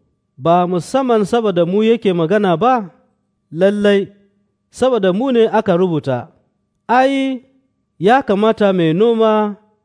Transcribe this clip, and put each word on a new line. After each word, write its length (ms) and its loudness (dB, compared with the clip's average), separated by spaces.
ba 280 2
musamman 580 -2
saboda 420 -2
mu 180 -2
yake 280 0
magana 440 0
ba? 340 0
Lallai, 560 0
saboda 420 0
mu 200 -2
ne 160 4
aka 280 0
rubuta. 520 -2
Ai, 540 0
ya 240 2
kamata 500 0
mai 220 0
noma 640 0